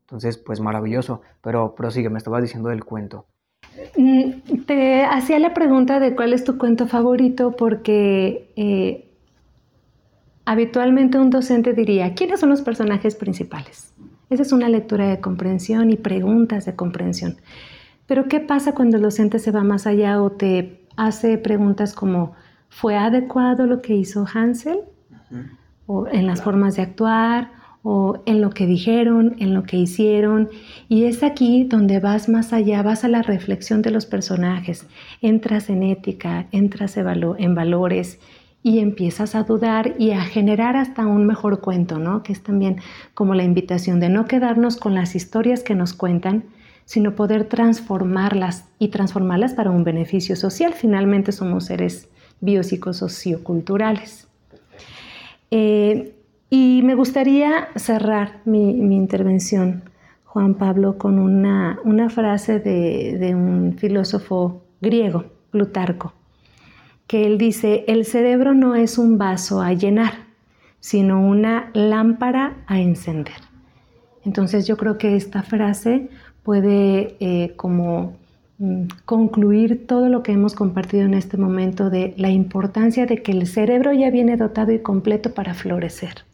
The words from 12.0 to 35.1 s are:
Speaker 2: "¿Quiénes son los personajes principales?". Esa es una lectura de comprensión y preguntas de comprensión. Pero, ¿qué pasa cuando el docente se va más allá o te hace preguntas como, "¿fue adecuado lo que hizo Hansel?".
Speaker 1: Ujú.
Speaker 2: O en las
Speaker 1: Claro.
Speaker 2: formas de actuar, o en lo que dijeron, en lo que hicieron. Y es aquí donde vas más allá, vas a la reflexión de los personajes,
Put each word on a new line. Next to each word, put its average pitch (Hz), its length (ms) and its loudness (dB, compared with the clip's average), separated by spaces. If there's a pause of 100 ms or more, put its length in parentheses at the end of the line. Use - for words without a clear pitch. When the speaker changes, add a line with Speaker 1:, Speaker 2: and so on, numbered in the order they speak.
Speaker 2:
"¿Quiénes 370 260 -2
son 294 100 4
los 277 120 2
personajes 214 520 -2
principales?". 175 800 -10 (360)
Esa 262 120 0
es 269 100 0
una 240 160 4
lectura 214 400 0
de 190 120 -2
comprensión 190 680 0
y 220 60 4
preguntas 208 680 0
de 185 100 -8
comprensión. 175 640 -6 (680)
Pero, 269 200 0
¿qué 302 140 0
pasa 285 320 -2
cuando 240 240 2
el 208 80 2
docente 214 340 0
se 226 140 -2
va 208 100 0
más 202 240 0
allá 208 360 2
o 196 80 2
te 185 500 -2 (160)
hace 220 420 0
preguntas 208 560 0
como, 180 380 -2 (360)
"¿fue 208 280 -2
adecuado 247 720 0
lo 247 160 0
que 220 120 -2
hizo 202 380 -2
Hansel?". 240 480 -2 (500)
Speaker 1:
Ujú. 123 120 -14 (440)
Speaker 2:
O 202 220 -4
en 202 180 0
las 175 140 -2
Speaker 1:
Claro. - 120 -16
Speaker 2:
formas 196 240 2
de 190 60 -4
actuar, 226 680 -2 (300)
o 202 440 -2
en 214 160 2
lo 202 80 2
que 196 160 -2
dijeron, 226 720 2
en 190 160 0
lo 190 80 0
que 185 160 -6
hicieron. 214 720 2 (400)
Y 226 160 4
es 240 180 0
aquí 254 420 2
donde 208 340 2
vas 208 300 0
más 226 240 0
allá, 208 300 2
vas 214 220 0
a 247 40 2
la 233 140 2
reflexión 202 600 -2
de 226 80 0
los 220 160 -2
personajes, 180 800 -4 (360)